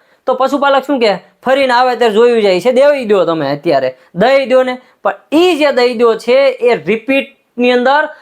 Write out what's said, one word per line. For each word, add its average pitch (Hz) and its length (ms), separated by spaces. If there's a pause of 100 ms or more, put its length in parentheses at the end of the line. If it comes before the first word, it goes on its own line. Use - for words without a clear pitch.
(260)
તો 262 80
પશુપાલક 269 500
શું 277 160
કે, 208 160 (300)
"ફરીને 262 280
આવે 247 220
ત્યારે 220 180
જોયું 233 280
જાય 185 200
છે, 247 100
દેવી 269 340
દો 196 200
તમે 156 260
અત્યારે, 143 460 (180)
દઈ 262 300
દો 254 180
ને." 254 140 (260)
પણ 202 100 (200)
ઈ 349 220
જે 285 160
દઈ 247 260
દો 226 180
છે 262 340
એ 240 260
રિપીટની 240 960
અંદર 277 380 (120)